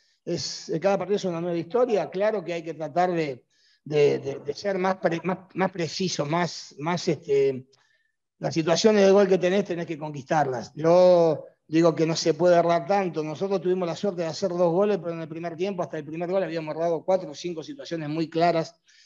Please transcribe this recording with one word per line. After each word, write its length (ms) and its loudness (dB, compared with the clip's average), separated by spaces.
es, 440 -8
eh, 100 -4
cada 200 2
partido 180 -2
es 80 -4
una 160 -4
nueva 160 -4
historia. 540 0
Claro 340 -2
que 80 -6
hay 100 -6
que 120 -10
tratar 360 0
de, 340 -4
de, 380 2
de, 240 -8
de 100 -6
ser 240 -4
más 180 0
pre-, 280 -2
más, 140 -2
más 180 0
preciso, 540 -4
más, 520 -4
más, 300 -4
este, 580 0
las 160 -4
situaciones 500 4
de 60 8
gol 160 6
que 120 4
tenés, 260 0
tenés 220 -6
que 120 -8
conquistarlas. 800 -2
Yo 680 6
digo 280 4
que 120 0
no 80 0
se 200 0
puede 220 6
errar 300 4
tanto. 380 0
Nosotros 380 -4
tuvimos 260 0
la 80 -6
suerte 260 -4
de 60 -4
hacer 220 -4
dos 200 2
goles, 280 2
pero 160 -8
en 80 -8
el 60 -10
primer 280 -10
tiempo, 260 -4
hasta 160 -8
el 60 -10
primer 260 -8
gol, 120 0
habíamos 340 -6
errado 260 -2
cuatro 280 -2
o 40 -14
cinco 300 -10
situaciones 460 -10
muy 180 -2
claras. 500 0